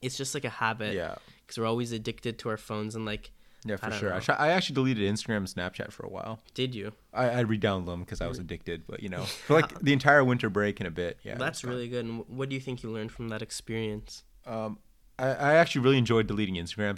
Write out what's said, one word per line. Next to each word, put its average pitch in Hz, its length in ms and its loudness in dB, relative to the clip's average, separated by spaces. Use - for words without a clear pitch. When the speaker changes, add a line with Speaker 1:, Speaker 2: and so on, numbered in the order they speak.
Speaker 1:
it's 131 140 -6
just, 135 180 -6
like, 143 100 -4
a 120 60 0
habit. 110 440 -2
Speaker 2:
Yeah. 85 200 -2
Speaker 1:
'Cause - 120 -12
we're 113 80 0
always 117 260 0
addicted 113 480 -6
to - 80 -6
our 107 80 -2
phones 107 400 -6
and, 113 80 -4
like, 107 260 -6
Speaker 2:
Yeah, 107 100 -2
Speaker 1:
I - 20 -4
Speaker 2:
for 110 140 -6
Speaker 1:
don't 107 100 -2
Speaker 2:
sure. 101 120 0
I - 40 0
Speaker 1:
know. 98 40 -2
Speaker 2:
try, - 140 2
I 147 140 2
actually 180 260 2
deleted 131 300 2
Instagram 110 220 -2
and 98 100 0
Snapchat - 460 -6
for - 120 -12
a 95 40 -8
while. 107 340 -10
Speaker 1:
Did 131 200 -2
you? 104 180 -8
Speaker 2:
I, 127 160 2
I 123 120 2
re-downloaded 104 460 2
them 87 180 -6
'cause - 160 -8
I 87 60 -2
was 85 120 -6
Speaker 1:
Re- 87 80 -8
Speaker 2:
addicted, 85 420 -8
but, - 120 -10
you 104 80 -8
know, 92 160 -6
Speaker 1:
<laughs> - 220 -10
Speaker 2:
for, 147 80 6
like, 160 260 4
the 143 120 4
entire 143 320 8
winter 120 260 2
break 104 300 2
and 95 80 -4
a - 20 -6
bit, 87 320 -4
yeah, 104 120 -8
it - 40 -8
Speaker 1:
That's 135 240 -4
Speaker 2:
was 127 60 -6
gone. 123 80 -4
Speaker 1:
really 120 120 -6
good. 120 160 -4
And 113 180 -8
wh-, - 80 -14
what 131 180 -6
do 135 80 -6
you 131 40 -6
think 127 220 -8
you 113 80 -8
learned 110 220 -6
from 117 160 -8
that 110 140 -6
experience? 110 840 -6
Speaker 2:
Um, 110 320 -6
I, 131 80 2
I 143 280 4
actually 165 260 6
really 135 160 8
enjoyed 113 280 6
deleting 101 280 0
Instagram. 98 440 -2